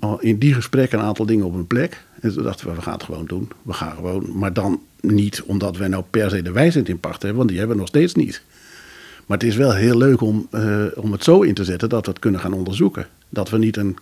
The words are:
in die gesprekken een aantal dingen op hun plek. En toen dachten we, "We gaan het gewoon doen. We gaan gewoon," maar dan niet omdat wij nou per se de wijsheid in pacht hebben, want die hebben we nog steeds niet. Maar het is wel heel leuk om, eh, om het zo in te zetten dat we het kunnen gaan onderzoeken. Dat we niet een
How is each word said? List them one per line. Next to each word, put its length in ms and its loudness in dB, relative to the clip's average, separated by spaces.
in 180 2
die 160 4
gesprekken 460 2
een 60 0
aantal 200 -2
dingen 200 2
op 80 -4
hun 140 -4
plek. 360 -2
En 140 -2
toen 100 -4
dachten 240 -6
we, 80 -6
"We 60 -8
gaan 120 -8
het 100 -10
gewoon 220 -10
doen. 260 -8
We 120 -10
gaan 220 -8
gewoon," 420 -6
maar 160 -2
dan 280 0
niet 440 2
omdat 320 -2
wij 100 -4
nou 220 -2
per 200 2
se 120 -2
de 100 -6
wijsheid 380 2
in 100 -4
pacht 220 -8
hebben, 160 -4
want 120 2
die 80 -2
hebben 180 -2
we 60 0
nog 100 -8
steeds 240 2
niet. 260 0
Maar 120 -2
het 100 0
is 80 2
wel 180 4
heel 240 4
leuk 240 6
om, 300 0
eh, 240 0
om 160 -4
het 120 -4
zo 180 8
in 120 4
te 100 -2
zetten 260 -2
dat 160 -2
we 60 -4
het 80 -10
kunnen 200 0
gaan 140 -4
onderzoeken. 540 -2
Dat 200 -6
we 80 0
niet 200 2
een 240 -2